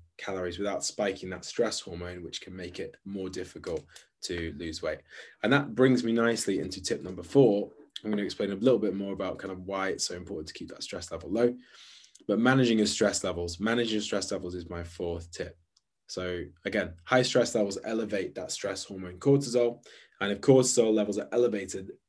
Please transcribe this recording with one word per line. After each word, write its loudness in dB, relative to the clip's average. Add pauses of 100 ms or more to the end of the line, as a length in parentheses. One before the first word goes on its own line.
(180)
calories -6
without -4
spiking -4
that -10
stress 0
hormone, -10
which -10
can -14
make -10
it -10 (100)
more -6
difficult -8 (380)
to -6
lose -8
weight. -4 (440)
And 4
that 2
brings 6
me 0
nicely 2
into -6
tip -2
number -10
four. 6 (320)
I'm -4
gonna 0
explain -2
a -4
little 4
bit 0
more -4
about -6
kind -8
of -12
why -2
it's -4
so -4
important -10
to -14
keep -12
that -14
stress -10
level -8
low. 4 (720)
But 2
managing 6
your 4
stress 2
levels, -4
managing 0
your 0
stress -4
levels -6
is -10
my -6
fourth -6
tip. -10 (500)
So -6 (220)
again, -2 (100)
high 4
stress 2
levels 0
elevate -4
that -8
stress -6
hormone -12
cortisol. 4 (380)
And 0
if -2
cortisol 8
levels 2
are -4
elevated, 0 (180)